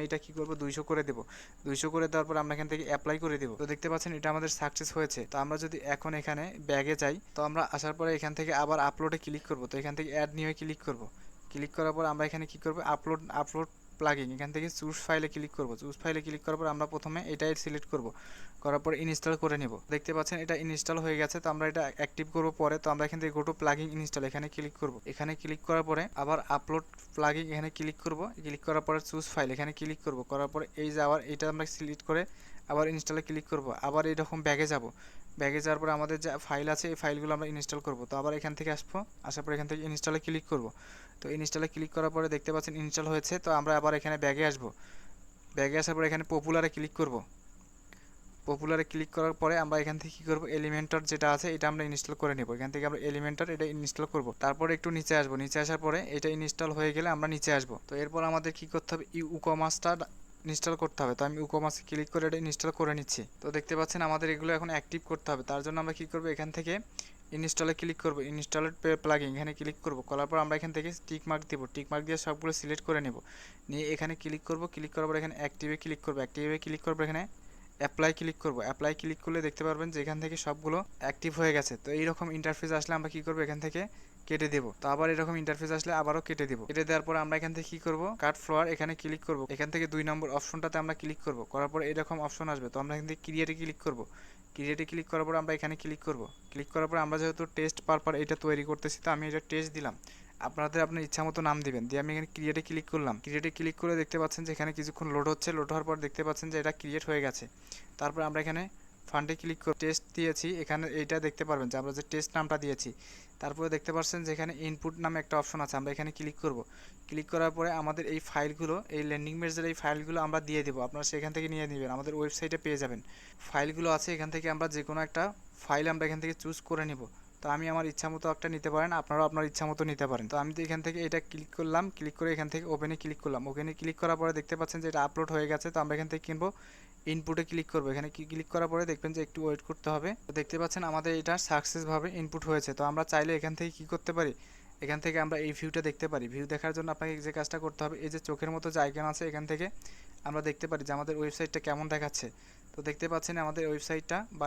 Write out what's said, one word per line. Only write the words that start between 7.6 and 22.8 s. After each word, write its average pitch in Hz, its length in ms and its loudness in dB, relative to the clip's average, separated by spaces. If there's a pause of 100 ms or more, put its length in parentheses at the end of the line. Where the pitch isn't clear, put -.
আসার 151 260 -2
পরে 165 160 2
এখান 151 200 -2
থেকে 160 200 0
আবার 147 260 4
আপলোডে 156 380 2
ক্লিক 151 300 -6
করব। 127 180 -2
তো 135 120 -6
এখান 143 160 -4
থেকে 151 180 -4
অ্যাড 151 220 2
নিউয়ে 156 200 0
ক্লিক 156 320 -6
করব। 117 200 -4 (460)
ক্লিক 143 240 -4
করার 160 160 4
পর 160 120 0
আমরা 151 220 2
এখানে 160 200 -4
কি 156 180 -14
করব, 160 140 0 (160)
আপলোড, 156 260 0 (220)
আপলোড 156 260 -2 (300)
প্লাগিং, 143 360 2
এখান 143 180 -4
থেকে 156 160 -2 (100)
চুজ 156 160 -4 (120)
ফাইলে 156 220 4
ক্লিক 151 300 -6
করব। 131 120 0 (100)
চুজ 143 220 -8
ফাইলে 156 240 0
ক্লিক 151 200 -6
করার 156 100 4
পর 160 100 0
আমরা 151 200 2
প্রথমে 156 340 -4 (120)
এটাই 156 220 2
সিলেক্ট 147 380 -4
করব, 131 140 0 (540)
করার 147 240 2
পর 160 100 4
ইনস্টল 160 480 2
করে 151 200 4
নেব। 120 100 -2 (180)
দেখতে 151 240 0
পাচ্ছেন 160 300 0
এটা 165 100 2 (100)
ইনস্টল 160 400 0
হয়ে 160 160 4
গেছে। 151 200 2
তো 160 100 2
আমরা 156 180 2
এটা 156 280 2
অ্যাক্টিভ 151 360 -2
করব 160 180 4
পরে। 156 280 4
তো 156 120 2